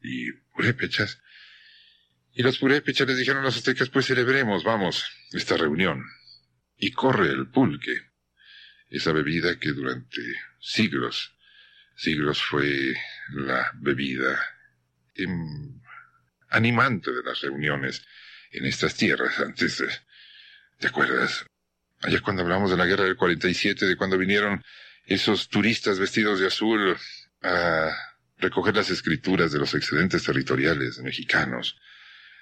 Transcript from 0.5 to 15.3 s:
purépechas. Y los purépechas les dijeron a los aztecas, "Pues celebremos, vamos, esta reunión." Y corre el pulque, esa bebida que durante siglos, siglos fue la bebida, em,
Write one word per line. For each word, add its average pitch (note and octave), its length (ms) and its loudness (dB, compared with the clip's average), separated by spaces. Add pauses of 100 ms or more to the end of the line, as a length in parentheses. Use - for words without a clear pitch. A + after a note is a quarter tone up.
purépechas. - 680 -2 (1120)
Y B2 100 0
los B2 140 4
purépechas C#3 500 2
les C3 100 0
dijeron C3+ 240 0
a C3+ 40 0
los B2 100 0
aztecas, B2+ 340 0
"Pues C3 180 2
celebremos, A#2+ 580 2
vamos, G2 400 0 (260)
esta F2+ 240 -2
reunión." D#2 480 2 (760)
Y - 140 -4
corre D3+ 380 2
el C2+ 180 -2
pulque, D2+ 540 0 (880)
esa D#2 240 0
bebida D#2+ 440 0
que D2+ 140 -2
durante B1+ 500 -6 (380)
siglos, - 760 -2 (640)
siglos D2+ 460 -2
fue C#2 520 0 (360)
la C2 460 -4
bebida, C2 640 -2 (800)
em, D#2 640 -8 (680)